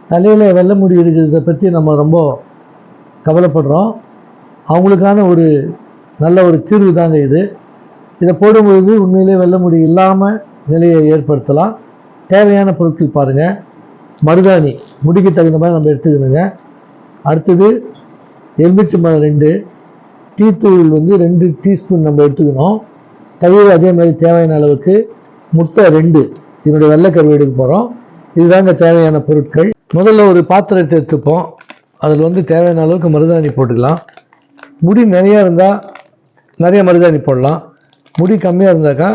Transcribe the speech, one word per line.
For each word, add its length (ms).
தலையில 480
வெள்ளை 240
முடி 220
இருக்கிறத 420
பத்தி 300
நம்ம 260
ரொம்ப 160
கவலைப்படுறோம். 640
அவங்களுக்கான 560
ஒரு 180
நல்ல 240
ஒரு 100
தீர்வு 300
தாங்க 180
இது. 140
இதை 100
போடும்பொழுது 500
உண்மையிலே 380
வெள்ளை 200
முடி 160
இல்லாம 420
நிலையை 260
ஏற்படுத்தலாம். 600
தேவையான 480
பொருட்கள் 380
பாருங்க. 260
மருதாணி 460
முடிக்கு 260
தகுந்த 300
மாதிரி 140
நம்ம 160
எடுத்துக்கணுங்க. 500
அடுத்தது 380
எலுமிச்சம்பழம் 640
ரெண்டு, 220
டீ 120
தூள் 200
வந்து 180
ரெண்டு 240
டீஸ்பூன் 460
நம்ம 180
எடுத்துக்கணும். 500
தயிர் 340
அதே 220
மாதிரி 140
தேவையான 360
அளவுக்கு, 360
முட்டை 280
ரெண்டு, 240
இதனுடைய 280
வெள்ளை 180
கருவு 260
எடுக்க 220
போறோம். 260
இதுதாங்க 420
தேவையான 360
பொருட்கள். 420
முதல்ல 340
ஒரு 100
பாத்திரத்தை 480
எடுத்துப்போம். 460
அதுல 220
வந்து 140
தேவையான 360
அளவுக்கு 280
மருதாணி 440
போட்டுக்கலாம். 420
முடி 160
நிறைய 300
இருந்தா 240
நிறைய 240
மருதாணி 380
போடலாம், 340
முடி 160
கம்மியா 260
இருந்தாக்கா 420